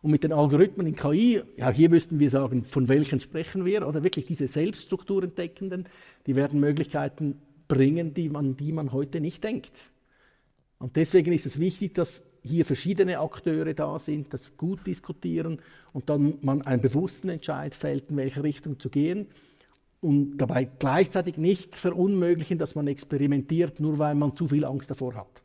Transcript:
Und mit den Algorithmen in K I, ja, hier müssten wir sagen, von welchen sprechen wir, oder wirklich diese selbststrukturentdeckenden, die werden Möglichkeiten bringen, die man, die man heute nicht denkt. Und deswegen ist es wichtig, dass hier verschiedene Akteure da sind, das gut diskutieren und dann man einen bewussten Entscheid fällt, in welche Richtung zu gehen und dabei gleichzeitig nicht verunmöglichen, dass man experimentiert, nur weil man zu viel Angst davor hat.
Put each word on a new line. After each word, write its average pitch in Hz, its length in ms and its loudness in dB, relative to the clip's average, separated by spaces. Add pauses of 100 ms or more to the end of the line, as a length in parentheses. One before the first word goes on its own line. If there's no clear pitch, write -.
Und 151 100 2
mit 147 120 4
den 160 100 0
Algorithmen 151 520 4
in 151 100 -2
K 143 180 0
I, 220 280 4 (160)
ja, 127 140 0
hier 160 180 8
müssten 165 300 4
wir 147 100 6
sagen, 127 340 0
von 127 260 0
welchen 139 300 4
sprechen 175 460 -6
wir, 196 220 0
oder 151 160 -2
wirklich 160 220 -2
diese 147 220 -2
selbststrukturentdeckenden, 185 1400 -4 (420)
die 135 80 0
werden 143 240 2
Möglichkeiten 143 800 -2 (260)
bringen, 147 460 2
die 160 160 -2
man, 143 260 -2
die 143 160 -6
man 151 200 -4
heute 139 280 -4
nicht 156 240 -6
denkt. - 300 -6 (1040)
Und 127 180 -8
deswegen 165 380 4
ist 151 140 -2
es 135 120 -8
wichtig, 185 360 -4
dass - 320 -4 (160)
hier 151 220 0
verschiedene 180 540 0
Akteure 160 540 -4
da 156 240 -4
sind, 151 340 -6
das - 260 -12
gut 185 280 -6
diskutieren 165 760 -6 (320)
und 139 180 -8
dann 147 320 4
man 139 200 0
einen 127 200 0
bewussten 160 480 -2
Entscheid 147 440 -6
fällt, 143 380 -6
in 143 60 -2
welche 135 260 -4
Richtung 147 360 -4
zu 127 120 -8
gehen 175 340 0 (760)
und 143 360 2
dabei 127 280 0
gleichzeitig 165 720 0
nicht 180 380 0
verunmöglichen, 175 840 0
dass 151 160 -4
man 147 100 -2
experimentiert, 143 960 0
nur 151 180 0
weil 147 160 0
man 143 220 0
zu 165 140 -2
viel 143 160 2
Angst 135 260 -6
davor 123 240 -6
hat. - 300 -16